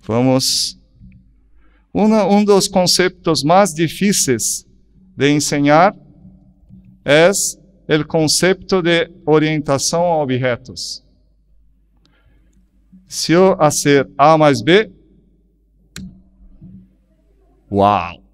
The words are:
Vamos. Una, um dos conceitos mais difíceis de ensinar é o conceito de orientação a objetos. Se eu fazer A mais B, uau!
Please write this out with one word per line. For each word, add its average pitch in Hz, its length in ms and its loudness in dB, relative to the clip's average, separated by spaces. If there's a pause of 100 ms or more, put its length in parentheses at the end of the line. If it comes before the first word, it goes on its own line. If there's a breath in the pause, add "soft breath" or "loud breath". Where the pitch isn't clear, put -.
Vamos. 131 760 -2 (1120)
Una, 214 360 2
um 208 180 2
dos 196 220 2
conceitos 180 760 -2
mais 175 300 2
difíceis 160 880 -4 (540)
de 139 140 0
ensinar 147 680 2 (1040)
é 160 280 4 (680)
o 147 60 -4
conceito 175 760 -2
de 170 280 -2 (140)
orientação 156 760 -2
a 165 180 -2
objetos. 123 800 -8 (2000)
Se - 240 -6
eu 190 260 2
fazer 143 580 0
A 156 220 4
mais 147 240 2
B, 185 300 0 (2750)
uau! 98 500 -2 (120)